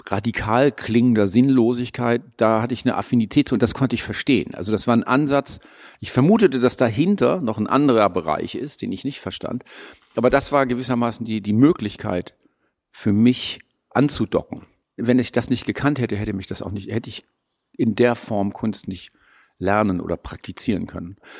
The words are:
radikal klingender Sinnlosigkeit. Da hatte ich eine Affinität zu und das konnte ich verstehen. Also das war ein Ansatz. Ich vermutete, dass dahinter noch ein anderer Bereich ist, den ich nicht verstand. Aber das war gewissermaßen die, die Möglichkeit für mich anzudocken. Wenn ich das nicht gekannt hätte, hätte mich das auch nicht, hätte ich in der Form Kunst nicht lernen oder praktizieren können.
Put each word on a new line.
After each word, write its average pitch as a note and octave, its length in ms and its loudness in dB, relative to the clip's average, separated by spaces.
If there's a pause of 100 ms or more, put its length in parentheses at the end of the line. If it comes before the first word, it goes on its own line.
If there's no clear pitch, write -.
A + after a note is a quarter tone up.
radikal A2+ 640 0
klingender A2 560 2
Sinnlosigkeit. A#2+ 920 2 (140)
Da A2 240 4
hatte A#2+ 140 -2
ich - 100 -6
eine B2 120 0
Affinität A#2 500 2
zu - 80 -2
und G#2+ 80 0
das G#2+ 120 2
konnte B2+ 200 -2
ich - 80 -4
verstehen. - 540 -2
Also F#2+ 160 -6
das G#2+ 160 -2
war A#2+ 80 4
ein A2+ 80 2
Ansatz. C#3 560 0 (400)
Ich - 100 -10
vermutete, D#3+ 480 4
dass A#2+ 180 2
dahinter C#3 640 2
noch A2+ 180 -4
ein G#2+ 100 -2
anderer A#2 420 4
Bereich D#2+ 460 -4
ist, - 260 -10
den G2 80 -6
ich F#2+ 140 -8
nicht C#3 160 -8
verstand. - 420 -8 (540)
Aber A#2+ 140 4
das C3+ 200 2
war C#3 160 2
gewissermaßen A#2+ 580 -2
die, A2 180 -4
die G#2 100 -2
Möglichkeit G#2+ 840 0 (560)
für - 220 -2
mich A#2 480 2 (300)
anzudocken. A#2+ 720 -2 (340)
Wenn B2 240 2
ich A2+ 100 -4
das - 180 -2
nicht A#2+ 160 -2
gekannt C#3 360 -2
hätte, G#2+ 160 -2
hätte G#2+ 160 -4
mich G2 160 -8
das - 120 -10
auch G2 120 -8
nicht, G2+ 180 -10
hätte A2 180 -6
ich - 160 -16 (520)
in A2 180 0
der A#2+ 220 4
Form G2+ 360 -4
Kunst - 360 -8
nicht F#2 240 -12 (480)
lernen G2 400 2
oder E2+ 160 -4
praktizieren - 680 -6
können. F2 300 -12 (240)